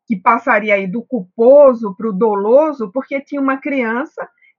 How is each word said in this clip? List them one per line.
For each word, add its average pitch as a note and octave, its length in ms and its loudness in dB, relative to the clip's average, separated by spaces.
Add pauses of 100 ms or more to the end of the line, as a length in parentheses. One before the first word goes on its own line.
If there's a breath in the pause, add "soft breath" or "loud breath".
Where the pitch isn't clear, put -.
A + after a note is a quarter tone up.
que A3 100 -6
passaria G#3+ 580 -2
aí G3 120 -2
do G#3 160 -8
culposo A#3 920 2
pro A3 160 -8
doloso, A3 800 0
porque C4+ 300 -8
tinha C#4+ 200 -8
uma C4+ 180 -2
criança C4 680 -6 (320 soft breath)